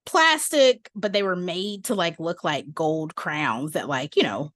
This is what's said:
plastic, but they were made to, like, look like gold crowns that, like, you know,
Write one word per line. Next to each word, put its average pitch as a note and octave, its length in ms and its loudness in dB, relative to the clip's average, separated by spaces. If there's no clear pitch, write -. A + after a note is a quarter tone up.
plastic, D#4 880 4
but G#3 180 -2
they G3+ 100 2
were F#3+ 140 0
made F#3 480 -6
to, A#3+ 100 -2
like, E3+ 240 -2
look E3+ 240 -6
like D3 300 -2
gold D#3 420 -2
crowns D3+ 580 -4
that, C#3 160 -4
like, C#3 280 -4
you G4 60 6
know, C3+ 340 -2